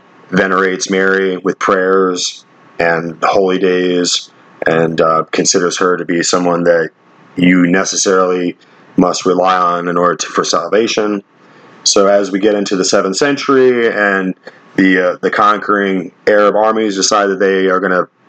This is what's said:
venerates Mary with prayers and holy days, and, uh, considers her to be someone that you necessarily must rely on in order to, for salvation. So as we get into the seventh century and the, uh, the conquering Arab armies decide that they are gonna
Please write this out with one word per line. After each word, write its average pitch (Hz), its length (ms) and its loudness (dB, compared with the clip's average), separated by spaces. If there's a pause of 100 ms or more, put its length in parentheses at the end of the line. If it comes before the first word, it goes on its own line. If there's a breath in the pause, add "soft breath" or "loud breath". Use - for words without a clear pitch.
(300)
venerates 95 580 0
Mary 95 500 0
with 90 200 -4
prayers 92 840 0 (340)
and 82 460 -2
holy 95 340 0
days, 90 720 -2 (360)
and, 82 340 0
uh, 80 320 2
considers 87 460 -2
her 90 180 0
to 85 80 -6
be 85 180 -2
someone 90 420 0
that 85 260 2 (460)
you 90 300 4
necessarily 92 880 0 (400 soft breath)
must 90 300 0
rely 92 300 2
on 87 320 0
in 87 80 -2
order 87 180 0
to, - 140 -10
for 87 160 -4
salvation. 101 800 -2 (600 loud breath)
So 98 220 2
as 101 240 2
we 98 80 -2
get 104 160 2
into 101 220 -2
the 92 80 0
seventh 95 320 0
century 127 760 2
and 95 440 -2 (400 loud breath)
the, 92 380 2
uh, - 20 -16
the 92 160 -2
conquering 98 800 0 (160)
Arab 104 260 4
armies 110 400 0
decide 101 320 0
that 95 140 0
they 95 260 2
are 92 140 0
gonna 92 280 0 (200)